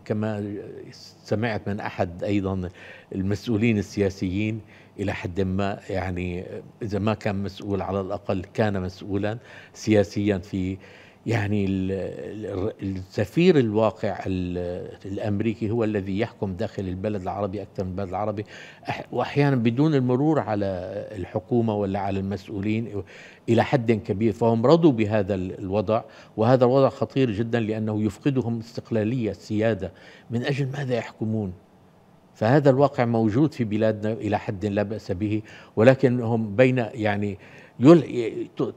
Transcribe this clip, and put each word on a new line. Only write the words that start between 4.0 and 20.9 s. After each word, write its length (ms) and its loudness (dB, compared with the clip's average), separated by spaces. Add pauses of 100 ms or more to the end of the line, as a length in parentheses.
إلى 140 -2
حد 280 -6
ما 380 -2 (100)
يعني 560 -4 (360)
إذا 180 -4
ما 140 2
كان 300 -4
مسؤول 380 -4
على 200 -2
الأقل 520 -4
كان 280 0
مسؤولًا 560 -6 (360)
سياسيًا 640 2
في 400 -4 (480)
يعني 400 0
ال-، 260 0
ال-، 880 -6
السفير 760 2
الواقع 680 2
ال-، 600 -4 (180)
الأمريكي 640 -2
هو 120 0
الذي 360 -2
يحكم 340 -4
داخل 300 -6
البلد 380 -4
العربي 400 -4
أكثر 220 -8
من 60 -4
البلد 200 -6
العربي، 360 -4 (440)
أح-، 120 -6 (100)
وأحيانًا 440 2
بدون 400 2
المرور 440 2
على 260 -2 (500)